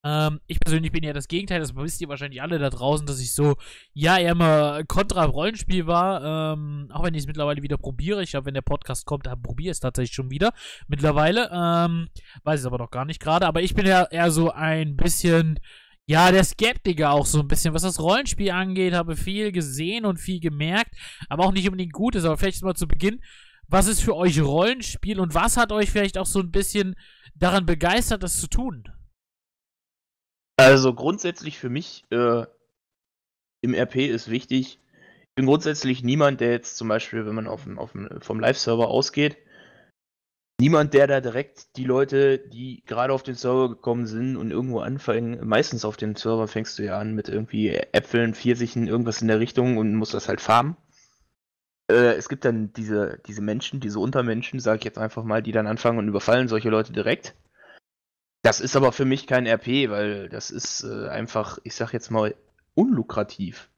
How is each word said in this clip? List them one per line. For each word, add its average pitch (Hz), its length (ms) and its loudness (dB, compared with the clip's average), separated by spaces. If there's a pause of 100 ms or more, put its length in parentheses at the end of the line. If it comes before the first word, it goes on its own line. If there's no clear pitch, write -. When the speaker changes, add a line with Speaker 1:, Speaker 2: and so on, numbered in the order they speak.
Speaker 1:
Ähm, 151 420 0
ich 165 140 -2
persönlich 160 320 2
bin 160 100 0
ja 151 80 -4
das 143 160 -8
Gegenteil, 180 320 -2
das 127 160 -6
wisst 147 240 -6
ihr 165 80 -8
wahrscheinlich 139 340 -10
alle 165 180 -2
da 143 100 0
draußen, 139 360 0
dass 139 140 -4
ich 131 140 -6
so, 147 220 4 (360)
ja, 160 260 4
eher 170 140 4
immer 156 540 4
kontra 190 400 0
Rollenspiel 180 640 0
war, 160 680 0
ähm, 147 400 -8
auch 151 100 -2
wenn 170 120 0
ich's 139 120 -4
mittlerweile 147 360 -2
wieder 143 140 -2
probiere. 165 460 -4
Ich - 80 -8
glaub, 135 140 -4
wenn 139 80 -6
der 135 80 -2
Podcast - 440 -4
kommt, 143 200 -6
dann 123 160 -8
probiere 127 300 -4
ich's - 100 -6
tatsächlich 127 320 -2
schon 131 160 -6
wieder 160 240 2 (340)
mittlerweile, 151 640 2
ähm, 170 560 0 (360)
weiß 151 180 0
es 127 40 -6
aber 123 120 -4
noch 117 140 -8
gar 123 120 -6
nicht 156 160 -8
gerade, 165 260 2
aber 165 160 0
ich 185 140 -2
bin 196 100 2
ja 185 180 6
eher 170 280 2
so 165 200 2
ein 160 440 -2
bisschen, 165 640 4 (460)
ja, 165 260 6
der 185 140 8
Skeptiker 175 680 0
auch 143 140 4
so 151 160 2
ein 143 80 -2
bisschen, 156 240 2
was 160 80 0
das 180 180 -2
Rollenspiel 196 520 0
angeht, 185 420 0
habe 165 240 -2
viel 208 340 -2
gesehen 175 540 -4
und 190 120 0
viel 185 220 -6
gemerkt, 160 560 -2 (320)
aber 156 160 0
auch 202 80 4
nicht 190 160 0
unbedingt 185 240 -4
Gutes, 220 320 -2
aber 156 140 2
vielleicht 190 260 -2
mal 185 120 -2
zu 165 120 -4
Beginn, 208 320 2 (480)
was 190 200 4
ist 214 120 0
für 208 160 2
euch 165 260 2
Rollenspiel 196 800 0
und 170 160 -2
was 208 220 2
hat 220 160 2
euch 208 180 2
vielleicht 202 260 0
auch - 80 -2
so - 140 0
ein 180 120 -4
bisschen 196 440 0 (400)
daran 180 300 2
begeistert, 185 580 2
das - 160 -4
zu - 80 -6
tun? 185 380 -4 (1700)
Speaker 2:
Also 131 360 10
grundsätzlich 160 640 -4
für 127 120 -8
mich, 139 400 -8
äh, 117 360 2 (1160)
im 123 120 0
R 107 120 0
P 131 220 -2
ist 113 220 -4
wichtig, 127 520 -4 (400)
ich - 140 -20
bin 135 100 0
grundsätzlich 143 580 0
niemand, 139 380 2
der 120 100 2
jetzt 120 240 -4
zum 113 140 -8
Beispiel, 110 360 -4
wenn 107 100 -6
man 110 120 -6
auf - 160 -10
dem, 98 160 -14
auf - 140 -12
dem, 98 160 -12 (100)
vom 110 220 -6
Live-Server 117 480 0
ausgeht, 143 480 0 (1200)
niemand, 151 340 4
der 139 140 8
da 139 140 2
direkt 127 560 -8
die 131 80 -6
Leute, 135 540 4
die 127 460 -16
gerade 123 280 -2
auf 131 100 -2
den 127 120 -8
Server 127 340 0
gekommen 120 360 -4
sind 117 300 -4
und 104 160 -6
irgendwo 117 280 -2
anfangen, 117 680 -4
meistens 113 380 0
auf 107 100 -6
den 107 220 -6
Server 113 320 -2
fängst - 280 -8
du 104 60 -6
ja 98 160 -4
an 110 160 -6
mit 107 140 -6
irgendwie 107 400 -2
Äpfeln, 117 640 0
Pfirsichen, 120 540 -2
irgendwas 113 340 -2
in 113 80 0
der 110 100 4
Richtung 123 380 2
und 110 180 0
musst 110 180 -2
das 101 140 -6
halt 98 140 -4
farmen. 123 340 2 (1120)
Äh, 117 260 8
es - 120 -6
gibt 135 160 -8
dann 110 300 0
diese, 104 540 -4
diese 104 140 -10
Menschen, 110 380 -6
diese 107 200 -6
Untermenschen, 120 600 -2
sag 110 200 0
ich - 40 -10
jetzt - 140 -8
einfach 110 260 -6
mal, 110 180 -2
die 110 120 -8
dann 107 140 0
anfangen 117 320 0
und 104 100 -2
überfallen 117 400 2
solche 113 200 0
Leute 110 220 0
direkt. - 420 -4 (1080)
Das 110 200 2
ist 131 160 -2
aber 131 160 4
für 143 100 -2
mich 135 240 0
kein 127 180 2
R 113 120 2
P, 127 320 0
weil 104 400 -4
das - 200 -12
ist, - 360 -8
äh, 107 240 -8
einfach, 110 560 -6
ich 107 100 -14
sag 113 160 -8
jetzt - 180 -8
mal, 110 260 0 (380)
unlukrativ. 113 1040 -2